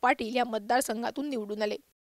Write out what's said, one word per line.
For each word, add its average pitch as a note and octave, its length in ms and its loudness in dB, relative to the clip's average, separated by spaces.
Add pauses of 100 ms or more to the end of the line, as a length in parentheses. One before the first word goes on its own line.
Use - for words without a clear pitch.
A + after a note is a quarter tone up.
पाटील B3 340 2
या B3 100 4
मतदारसंघातून A#3 840 0
निवडून G#3+ 320 -4
आले. G#3 160 0 (420)